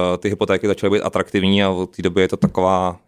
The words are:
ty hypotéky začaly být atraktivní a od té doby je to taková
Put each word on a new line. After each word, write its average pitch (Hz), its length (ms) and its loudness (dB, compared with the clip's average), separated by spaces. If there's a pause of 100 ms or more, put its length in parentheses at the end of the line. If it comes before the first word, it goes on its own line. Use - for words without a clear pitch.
(180)
ty 104 100 -4
hypotéky 95 380 0
začaly 98 240 0
být 104 120 2
atraktivní 98 600 0
a 95 60 2
od 90 260 -6
té 90 60 -8
doby 92 180 0
je 92 80 4
to 101 80 -4
taková 92 600 0 (120)